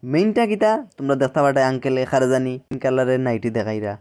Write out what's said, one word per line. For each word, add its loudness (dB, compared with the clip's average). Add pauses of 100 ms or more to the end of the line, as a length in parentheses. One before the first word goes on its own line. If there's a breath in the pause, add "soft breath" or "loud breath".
মেইনটা 2
কিতা? 0 (120)
তোমরা 0
দেখতে 0
পারতে 2
আঙ্কেলে 0
খারে 2
জানি 0 (100)
পিঙ্ক -10
কালারের 2
নাইটি -2
দেখাইরা। -4